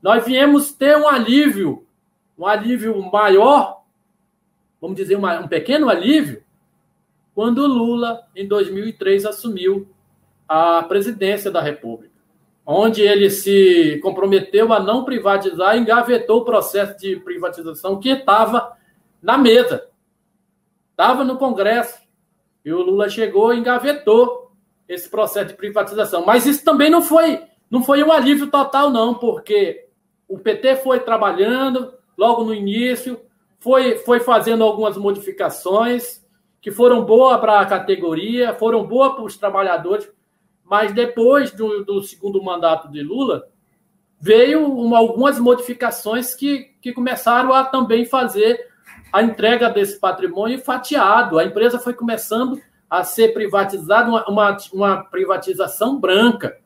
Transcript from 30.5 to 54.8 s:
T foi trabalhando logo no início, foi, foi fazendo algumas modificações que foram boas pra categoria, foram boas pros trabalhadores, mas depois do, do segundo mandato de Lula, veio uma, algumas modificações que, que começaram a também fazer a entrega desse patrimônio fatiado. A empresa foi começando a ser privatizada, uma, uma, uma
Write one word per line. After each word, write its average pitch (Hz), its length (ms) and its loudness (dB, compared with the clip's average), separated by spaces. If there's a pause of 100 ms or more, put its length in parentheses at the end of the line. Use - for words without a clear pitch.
T 262 220 0
foi 254 220 0
trabalhando 240 960 -2 (240)
logo 233 260 2
no 220 100 -4
início, 233 680 -4 (380)
foi, 254 380 2
foi 240 220 0
fazendo 226 440 2
algumas 208 340 0
modificações 202 1300 -4 (340)
que 208 120 -12
foram 240 340 4
boas 240 340 6
pra 208 260 4
categoria, 196 880 -2
foram 226 320 -2
boas 254 280 2
pros 220 240 -12
trabalhadores, 190 720 -2 (540)
mas 208 260 0
depois 240 600 0
do, 208 340 -6
do 196 180 -4
segundo 196 400 -8
mandato 165 480 -2
de 147 100 -12
Lula, 190 460 -4 (720)
veio 254 460 4
uma, 240 320 0
algumas 226 420 2
modificações 247 960 -2
que, 277 360 -6 (100)
que 247 100 -10
começaram 247 600 -2
a 262 100 4
também 240 420 0
fazer 226 600 0 (460)
a 202 100 2
entrega 233 460 0
desse 196 280 -2
patrimônio 190 640 -4
fatiado. 247 800 0
A 165 60 2
empresa 240 340 0
foi 240 140 -8
começando 233 680 -6 (280)
a 180 140 -2
ser 226 300 2
privatizada, 196 760 0
uma, 226 180 -2
uma, 202 300 0 (160)
uma 190 320 -2